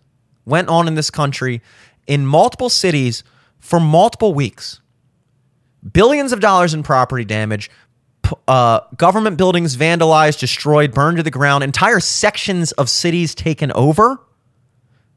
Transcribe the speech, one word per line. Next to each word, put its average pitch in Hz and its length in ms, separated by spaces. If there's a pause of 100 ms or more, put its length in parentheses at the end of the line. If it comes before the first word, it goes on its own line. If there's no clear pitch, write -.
(460)
went 156 220
on 165 200
in 160 80
this 151 140
country 131 520 (440)
in 143 200
multiple 208 440
cities 143 540 (360)
for - 200
multiple 175 540
weeks. - 480 (1120)
Billions 269 400
of 233 80
dollars 185 340
in 156 80
property 127 440
damage, 104 440 (540)
p-, - 120 (120)
uh, 120 340 (140)
government 190 420
buildings 175 380
vandalized, 156 640
destroyed, 147 540
burned 156 240
to 170 60
the 156 80
ground, 139 320
entire 185 360
sections - 760
of 135 160
cities 170 460
taken 151 380
over. 180 460 (960)